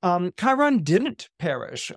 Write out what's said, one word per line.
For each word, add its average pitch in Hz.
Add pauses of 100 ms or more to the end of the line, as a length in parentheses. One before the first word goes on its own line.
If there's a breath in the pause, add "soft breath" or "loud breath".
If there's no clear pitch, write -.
um, 180
Chiron 262
didn't 220 (100)
perish 131